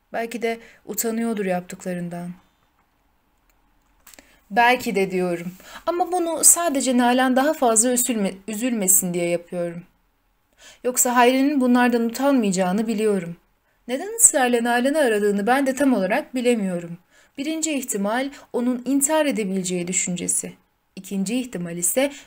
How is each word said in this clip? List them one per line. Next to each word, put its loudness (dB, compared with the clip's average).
Belki -6
de -4
utanıyordur -4
yaptıklarından. -6
Belki 2
de 0
diyorum. -2
Ama -2
bunu -2
sadece 2
Nalan 2
daha 2
fazla 2
üzülme-, -2
üzülmesin 0
diye -2
yapıyorum. -6
Yoksa 0
Hayri'nin 6
bunlardan 4
utanmayacağını 2
biliyorum. 0
Neden -6
ısrarla 2
Nalan'ı 0
aradığını 2
ben 2
de 0
tam 2
olarak 0
bilemiyorum. -2
Birinci -4
ihtimal -4
onun -2
intihar 2
edebileceği -2
düşüncesi. -4
İkinci -4
ihtimal -8
ise 0